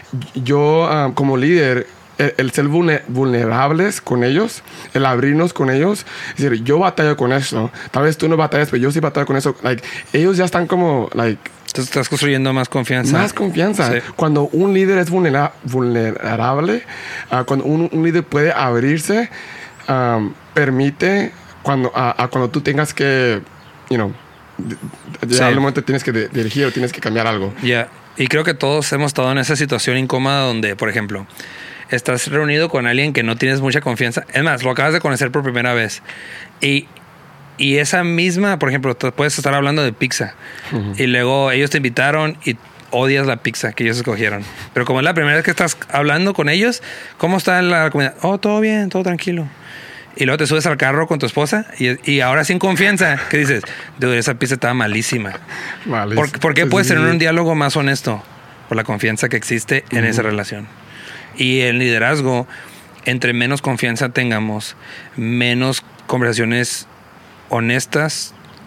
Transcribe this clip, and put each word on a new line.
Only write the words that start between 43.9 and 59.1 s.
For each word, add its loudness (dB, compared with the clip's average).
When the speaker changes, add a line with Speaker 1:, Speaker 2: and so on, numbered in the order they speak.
Speaker 2:
escogieron. -2
Pero 0
como 0
es 0
la 2
primera 2
vez 2
que 2
estás 0
hablando 2
con 0
ellos, 0
¿cómo 2
está 2
la 2
comida? 0
"Oh, 0
todo 0
bien, 0
todo -2
tranquilo". -2
Y 0
luego 2
te 2
subes 2
al 2
carro 2
con -2
tu 0
esposa 0
y, -2
y 4
ahora 4
sin 0
confianza, 2
que 2
dices, 2
"Dude, 2
esa 0
pizza -2
estaba 0
malísima". -2
Speaker 1:
Malísima. 0
Speaker 2:
¿Por, -10
por 2
qué 4
Speaker 1:
Sí, 2
Speaker 2:
puedes 4
Speaker 1:
sí, 4
Speaker 2:
tener 4
Speaker 1:
sí. 4
Speaker 2:
un 2
diálogo 2
más 0
honesto? 0
Por -2
la -2
confianza -2